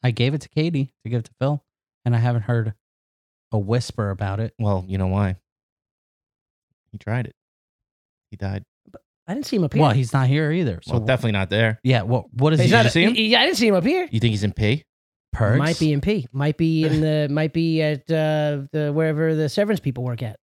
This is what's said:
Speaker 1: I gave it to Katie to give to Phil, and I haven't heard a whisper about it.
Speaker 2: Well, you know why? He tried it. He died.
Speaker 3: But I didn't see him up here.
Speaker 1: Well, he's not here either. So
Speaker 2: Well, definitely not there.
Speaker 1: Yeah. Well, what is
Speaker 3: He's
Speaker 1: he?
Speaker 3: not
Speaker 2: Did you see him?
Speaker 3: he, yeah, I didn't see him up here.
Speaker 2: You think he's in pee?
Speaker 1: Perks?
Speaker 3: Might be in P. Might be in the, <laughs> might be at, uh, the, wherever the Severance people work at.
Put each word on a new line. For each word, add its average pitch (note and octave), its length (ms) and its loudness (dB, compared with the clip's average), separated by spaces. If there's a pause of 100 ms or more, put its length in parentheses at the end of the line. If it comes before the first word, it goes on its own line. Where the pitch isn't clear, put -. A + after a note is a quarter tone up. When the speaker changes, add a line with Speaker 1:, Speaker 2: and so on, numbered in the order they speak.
Speaker 1:
I B2 80 2
gave B2 240 0
it C#3+ 60 -4
to - 80 -20
Katie D3+ 440 -2 (120)
to G#2+ 60 -8
give A#2 140 -2
to - 140 -18
Phil, C#3+ 240 -2 (420)
and A#2+ 120 2
I - 20 2
haven't A#2+ 240 0
heard A2 320 -2 (760)
a A2 60 0
whisper G#2 520 -2
about G2 300 -4
it. A2+ 180 -6
Speaker 2:
Well, G2+ 300 0
you F#2+ 100 -4
know F#2+ 80 0
why? F#2+ 300 0 (1500)
He G#2+ 80 -16
tried A#2 280 -4
it. - 100 -18 (920)
He G#2 60 -16
died. G2 280 -6 (260)
Speaker 3:
But - 120 -20 (260)
I F3+ 60 -4
didn't C#4 120 -6
see B3 100 -2
him F3+ 80 2
up D3 100 -4
here. D3 80 4
Speaker 1:
Well, C#3 100 6
he's B2+ 200 0
not C3+ 140 2
here D3 240 2
either. C#3 320 -2
So - 120 -8
Speaker 2:
Well, A#2+ 80 2
definitely A#2 300 0
not F#2+ 180 0
there. A2 340 2
Speaker 1:
Yeah. B2+ 180 4
Well, A#2+ 300 -2
what C#3+ 220 2
is D3+ 60 2
Speaker 3:
He's B2+ 100 4
Speaker 1:
he? - 40 6
Speaker 3:
not A3+ 100 6
Speaker 2:
Did - 20 4
you - 40 4
see E3 140 2
him? A3+ 100 4
Speaker 3:
he, A3 140 0
yeah, A3+ 140 4
I - 20 4
didn't E4 140 0
see A3+ 100 4
him G3+ 60 4
up F3 100 2
here. F4 260 0
Speaker 2:
You A2+ 80 -2
think A2+ 140 2
he's G2+ 120 -2
in G2+ 100 -2
pee? A2 300 0 (480)
Speaker 1:
Perks? A2+ 260 2
Speaker 3:
Might D#3 200 0
be D#3 140 2
in C#3+ 80 0
P. F#3 320 -2
Might C#3+ 240 -2
be D#3+ 280 0
in D#3 180 2
the, D3+ 260 0
<laughs> - 20 -4
might D3+ 220 -2
be D#3+ 300 0
at, D3+ 180 0 (100)
uh, D3+ 520 0 (100)
the, D3+ 220 -2
wherever D#3+ 400 0
the D#3 160 0
Severance G#3 300 0
people B2 240 -4
work A#2+ 180 -6
at. G#2+ 240 -10